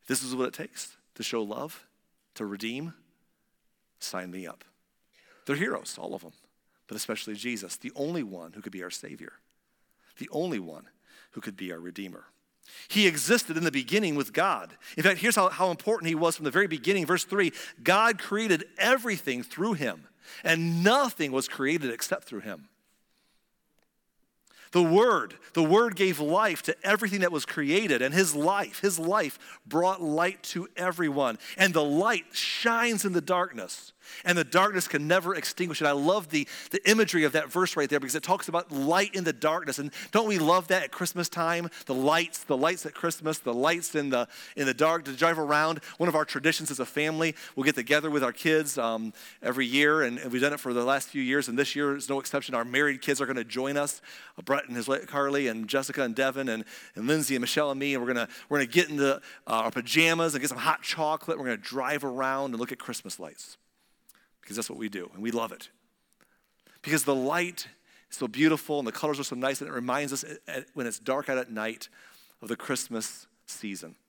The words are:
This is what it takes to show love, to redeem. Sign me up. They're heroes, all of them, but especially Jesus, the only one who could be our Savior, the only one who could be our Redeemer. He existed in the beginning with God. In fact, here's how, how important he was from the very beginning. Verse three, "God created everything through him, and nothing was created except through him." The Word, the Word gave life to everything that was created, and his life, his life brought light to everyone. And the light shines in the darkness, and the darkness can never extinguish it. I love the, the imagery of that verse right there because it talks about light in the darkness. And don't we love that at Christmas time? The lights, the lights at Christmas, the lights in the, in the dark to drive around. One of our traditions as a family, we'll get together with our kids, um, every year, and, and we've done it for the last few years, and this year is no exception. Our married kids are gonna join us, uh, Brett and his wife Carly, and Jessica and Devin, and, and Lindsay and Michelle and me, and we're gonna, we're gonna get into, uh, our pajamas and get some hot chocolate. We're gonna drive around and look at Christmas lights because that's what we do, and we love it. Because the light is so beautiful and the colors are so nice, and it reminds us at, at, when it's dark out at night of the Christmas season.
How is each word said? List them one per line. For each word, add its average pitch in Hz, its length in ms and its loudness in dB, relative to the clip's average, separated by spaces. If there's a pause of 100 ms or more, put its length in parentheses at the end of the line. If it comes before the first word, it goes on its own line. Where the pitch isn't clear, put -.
This 131 160 -2
is 127 120 -6
what 127 140 -2
it - 60 -10
takes - 420 -14 (180)
to - 80 -12
show 113 200 -2
love, 123 440 -8 (480)
to 110 120 -8
redeem. 113 480 -8 (1040)
Sign 90 300 -10
me 92 160 -12
up. - 180 -16 (800)
They're 139 120 -2
heroes, - 420 -4
all - 160 -8
of - 80 -10
them, 85 120 -20 (520)
but 107 100 -12
especially 107 380 -6
Jesus, 101 420 -8
the - 180 -12
only 151 280 -4
one 90 300 -12
who 107 100 -18
could 101 100 -12
be 92 100 -10
our 90 80 -10
Savior, - 440 -14 (840)
the - 120 -14
only 160 280 -4
one 82 300 -12 (440)
who 107 80 -12
could 101 160 -12
be 92 160 -8
our 82 80 -12
Redeemer. 90 460 -12 (600)
He 208 200 4
existed 165 500 2
in 165 80 0
the 160 60 2
beginning 147 440 0
with 139 180 -2
God. 151 440 0 (200)
In 156 60 -2
fact, 175 180 6
here's 214 160 2
how, 190 120 6
how 185 220 2
important 175 380 -2
he 165 60 0
was 165 220 2
from 156 80 -10
the 165 60 0
very 190 160 4
beginning. 165 400 0
Verse 170 180 0
three, 190 280 0 (300)
"God 208 360 4
created 196 500 0 (100)
everything 208 640 0
through 196 320 -2
him, 135 320 -4 (380)
and 165 400 2
nothing 220 480 4
was 131 160 0
created 139 420 -2
except 131 340 -4
through 104 160 -10
him." 87 280 -12 (2000)
The 180 100 8
Word, 175 560 6 (160)
the 170 80 6
Word 196 340 6
gave 180 240 2
life 170 440 2
to 156 120 0 (100)
everything 202 340 2
that 175 120 2
was 151 140 -2
created, 151 560 2
and 135 100 2
his 170 220 2
life, 165 460 0
his 190 180 0
life 170 400 0 (280)
brought 180 360 0
light 165 400 0
to - 340 -6
everyone. 151 640 0 (180)
And 190 160 4
the 160 100 4
light 170 520 2
shines 233 720 0
in 185 80 -2
the 170 80 2
darkness, 170 720 -4 (320)
and 175 100 4
the 160 80 2
darkness 185 420 4
can 147 220 -2
never 180 260 4
extinguish 165 460 -4
it. 156 60 2
I 143 60 4
love 160 360 2
the, 147 180 0 (240)
the 185 160 0
imagery 202 380 6
of 139 80 4
that 151 180 0
verse 175 260 0
right 147 120 2
there 147 120 2
because 131 140 -4
it 156 80 -2
talks 190 260 0
about 170 220 -2
light 165 440 2
in 190 100 -2
the 160 80 2
darkness. 151 460 0
And 143 120 -6 (220)
don't 214 160 4
we 202 100 4
love 170 300 6
that 185 140 4
at 143 100 -6
Christmas 175 380 -4
time? 170 400 0 (160)
The 135 80 -2
lights, 151 500 2
the 143 120 0
lights 165 280 0
at 147 100 -8
Christmas, 156 440 -4
the 120 160 -4
lights 165 400 0
in 143 160 0
the, 120 180 0 (260)
in 143 120 0
the 127 80 2
dark 156 320 2
to 139 60 -10
drive 160 260 2
around. 151 440 2 (140)
One 170 140 2
of 151 40 -4
our 151 120 4
traditions 156 440 0
as 131 80 -6
a 127 80 -2
family, 156 480 0 (220)
we'll 135 80 0
get 143 100 6
together 147 360 2
with 147 120 2
our 120 100 0
kids, 156 440 0
um, 113 380 -2 (280)
every 127 240 0
year, 147 360 4
and, 123 160 -2
and 127 120 -8
we've 123 120 0
done 147 100 4
it 147 80 -6
for 123 140 -4
the 120 100 2
last 135 240 0
few 139 140 -4
years, 131 260 0
and 120 100 -4
this 139 160 0
year 143 220 0
is 139 140 -8
no 135 100 -2
exception. 135 340 -6
Our 120 120 -2
married 135 340 2
kids 139 220 0
are 135 40 -2
gonna 127 180 -4
join 131 340 -4
us, 143 220 -4 (380)
uh, - 40 -16
Brett 139 240 0
and 120 80 -10
his 117 140 -4
wife 139 180 0
Carly, 139 420 0
and 110 200 -4
Jessica 139 340 -2
and 117 120 -2
Devin, 135 340 0
and, 113 160 -2 (320)
and 110 100 -4
Lindsay 139 300 2
and 120 60 0
Michelle 147 280 0
and 135 80 -4
me, 139 140 -2
and 131 100 -2
we're 123 100 -2
gonna, 117 160 -2 (200)
we're 147 100 0
gonna 139 80 2
get 165 220 4
into, 139 280 2
uh, - 40 -10 (260)
our 113 240 2
pajamas 160 640 2
and 135 60 -2
get 143 80 -2
some 127 100 -6
hot 160 240 0
chocolate. 156 560 -4
We're 139 60 -8
gonna 120 140 -2
drive 131 460 -4
around 135 480 -2
and 113 60 -6
look 123 140 -4
at 123 60 -12
Christmas - 420 -10
lights - 380 -16 (800)
because - 160 -12
that's 113 140 -6
what - 80 -12
we 110 100 -6
do, 95 240 -10
and 95 100 -14
we 117 80 -2
love 113 220 -4
it. - 160 -18 (1120)
Because 147 240 0
the 143 100 2
light 170 540 -2 (420)
is - 60 -14
so 127 100 -6
beautiful 147 520 2
and 127 100 -4
the 110 40 -6
colors 147 280 -2
are 139 40 -6
so 131 120 -8
nice, 131 240 -2
and 143 80 -10
it - 60 -10
reminds 127 380 -2
us 135 120 -6
at, 151 140 -14 (100)
at, 139 260 -8
when 131 120 -4
it's 110 120 -6
dark 131 300 -2
out 131 100 0
at 123 120 -4
night 110 380 -6 (520)
of 110 80 -16
the 117 80 -4
Christmas - 720 -6 (200)
season. 92 480 -10 (140)